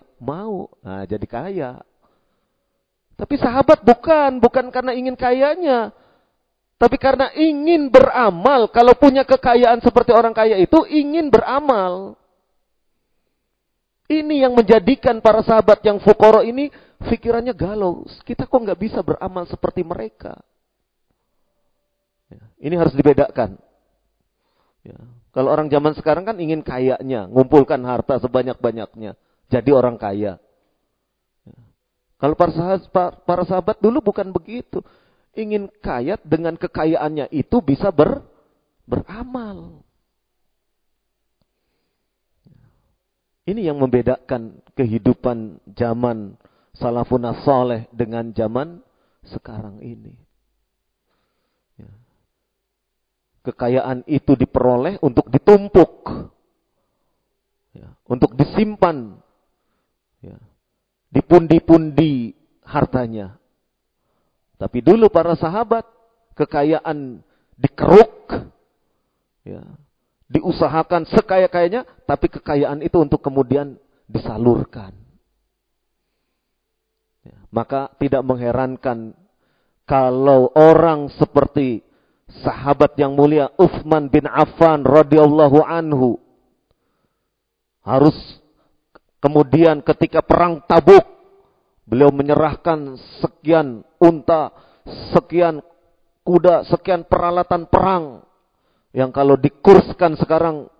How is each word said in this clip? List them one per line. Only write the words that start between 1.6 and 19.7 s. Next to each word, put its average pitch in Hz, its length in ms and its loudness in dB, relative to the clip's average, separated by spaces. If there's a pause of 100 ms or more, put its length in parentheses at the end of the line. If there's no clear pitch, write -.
Tapi 285 160 -8
sahabat 269 480 0
bukan, 269 560 2
bukan 247 320 0
karena 254 240 -6
ingin 254 240 -8
kayanya. 254 720 -2 (920)
Tapi 240 180 2
karena 262 380 0
ingin 311 500 0
beramal, 240 800 2
kalau 240 300 4
punya 269 260 4
kekayaan 247 560 2
seperti 240 320 2
orang 226 240 2
kaya 220 240 2
itu, 311 300 4
ingin 294 420 -2
beramal. 214 880 0 (1900)
Ini 302 320 -2
yang 254 80 2
menjadikan 226 720 2
para 220 240 4
sahabat 214 400 4
yang 202 160 -2
fuqara 214 400 6
ini 254 240 -6 (400)
pikirannya 233 480 -4
galau. 190 480 -6 (240)
"Kita 247 160 -8
kok 254 160 0
nggak 190 220 -6
bisa 214 180 -8
beramal 180 480 -8
seperti - 320 -10